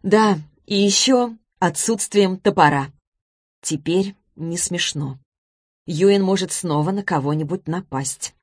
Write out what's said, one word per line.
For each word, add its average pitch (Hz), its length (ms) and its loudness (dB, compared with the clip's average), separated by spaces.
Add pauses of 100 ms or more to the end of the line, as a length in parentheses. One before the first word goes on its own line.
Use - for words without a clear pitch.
«Да, 208 360 2 (280)
и 208 100 -4
еще 226 600 2 (220)
отсутствием 190 800 0
топора». 147 540 2 (720)
Теперь 170 520 -2 (220)
не 165 200 -8
смешно. 147 640 -6 (680)
Юин 196 360 4
может 190 300 0
снова 151 400 -2
на 196 100 -4
кого-нибудь 156 640 -2
напасть. 151 760 -8